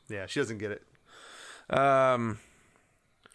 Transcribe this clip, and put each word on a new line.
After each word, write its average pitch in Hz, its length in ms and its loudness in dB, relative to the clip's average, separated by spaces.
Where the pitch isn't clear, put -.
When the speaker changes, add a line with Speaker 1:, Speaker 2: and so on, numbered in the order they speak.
Speaker 1:
Yeah, 98 200 -10
she - 120 -4
doesn't 113 200 -4
get 104 120 -6
it. - 120 -12
Speaker 2:
Um, 131 640 2